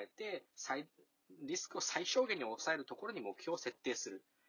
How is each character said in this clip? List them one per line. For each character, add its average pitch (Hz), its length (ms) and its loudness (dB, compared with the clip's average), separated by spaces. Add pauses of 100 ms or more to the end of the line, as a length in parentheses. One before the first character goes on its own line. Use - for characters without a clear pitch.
え 104 60 -4
て、 - 380 -4 (100)
最-、 147 320 -2 (560)
リ 143 120 0
ス - 120 -2
ク - 100 -4
を 180 40 0
最 175 260 0
小 262 180 6
限 214 120 2
に 139 60 0
抑 110 300 2
え 156 40 0
る 139 80 -4
と 127 100 -8
こ - 100 -8
ろ 220 80 -4
に 165 80 -4
目 101 180 -4
標 165 140 -2
を 170 60 2
設 - 240 -4
定 127 100 2
す - 160 -2
る。 95 140 -8 (260)